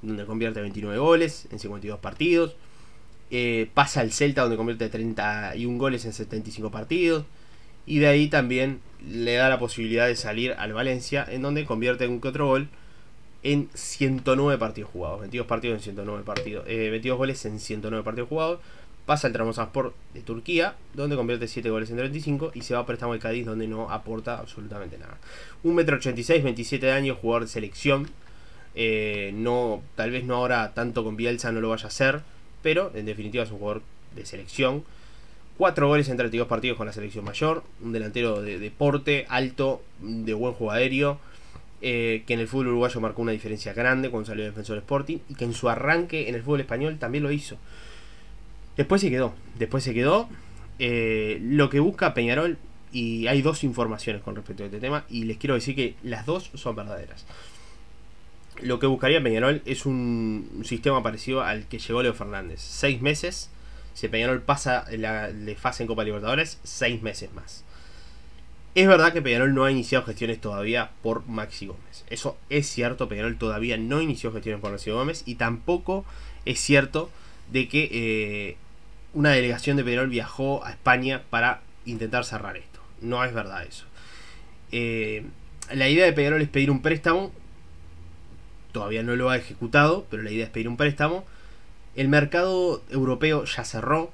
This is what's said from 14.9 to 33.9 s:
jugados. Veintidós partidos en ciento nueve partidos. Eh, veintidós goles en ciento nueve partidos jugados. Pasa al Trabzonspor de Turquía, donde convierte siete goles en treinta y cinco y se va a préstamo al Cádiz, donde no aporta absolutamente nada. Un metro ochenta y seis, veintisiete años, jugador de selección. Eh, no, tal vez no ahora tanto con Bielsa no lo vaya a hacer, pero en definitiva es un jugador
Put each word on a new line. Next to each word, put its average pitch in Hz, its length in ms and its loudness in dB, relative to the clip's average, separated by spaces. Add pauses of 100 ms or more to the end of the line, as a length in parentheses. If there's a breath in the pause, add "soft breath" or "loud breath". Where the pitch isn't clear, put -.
jugados. 90 300 -6
Veintidós 117 260 -6
partidos 117 300 0
en 101 60 -8
ciento 101 200 -8
nueve 104 220 -6
partidos. 104 420 -6
Eh, 110 220 0
veintidós 117 280 0
goles 135 280 -2
en 107 160 -6
ciento 107 280 -6
nueve 110 140 -4
partidos 117 240 -4
jugados. 160 320 0 (460 loud breath)
Pasa 147 220 2
al 117 60 2
Trabzonspor 113 600 -2 (200)
de 139 60 -12
Turquía, 165 560 0 (180)
donde 143 220 -2
convierte 120 320 0
siete 113 220 -4
goles 110 200 0
en 117 60 -6
treinta 135 220 -2
y - 20 -4
cinco 147 340 -2
y 120 100 -10
se - 100 -2
va 123 80 2
a 120 40 -2
préstamo 120 280 -2
al 110 60 -4
Cádiz, 113 260 -2
donde 110 200 -2
no 110 240 -4
aporta 110 480 -4
absolutamente 104 600 -10
nada. - 200 -14 (460 loud breath)
Un 170 120 6
metro 156 200 6
ochenta 120 240 -2
y 117 60 -4
seis, 165 180 6
veintisiete 127 480 2
años, 135 300 2
jugador 117 220 2
de 107 40 -6
selección. 139 600 0 (680 loud breath)
Eh, 107 580 0
no, 117 480 2 (140)
tal 113 160 -2
vez 123 140 -2
no 123 100 0
ahora 123 380 2
tanto 117 320 0
con 107 100 -4
Bielsa 117 380 0
no 110 80 0
lo 113 80 0
vaya 110 160 -2
a - 20 -10
hacer, 135 340 2 (400 soft breath)
pero 165 340 2
en 107 100 -4
definitiva 107 400 -2
es 107 60 -10
un 101 80 -10
jugador 104 220 -4 (320)